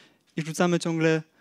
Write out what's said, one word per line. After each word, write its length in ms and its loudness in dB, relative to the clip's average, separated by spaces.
i 60 -4
wrzucamy 360 0
ciągle 440 0